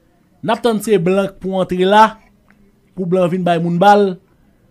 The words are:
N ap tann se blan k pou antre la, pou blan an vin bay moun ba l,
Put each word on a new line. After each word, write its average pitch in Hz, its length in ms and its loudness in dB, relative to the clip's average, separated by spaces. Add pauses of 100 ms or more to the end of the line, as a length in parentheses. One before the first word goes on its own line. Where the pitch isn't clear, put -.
(420)
N 214 120 -2
ap - 100 -6
tann 220 200 -2
se 214 180 0
blan 190 280 -2
k - 120 -18
pou 190 200 -6
antre 180 260 -2
la, 214 180 6 (920)
pou 180 140 -8
blan 185 180 0
an 160 60 -4
vin 185 120 -6
bay 170 160 0
moun 170 200 -4
ba 202 180 6
l, 202 60 2 (640)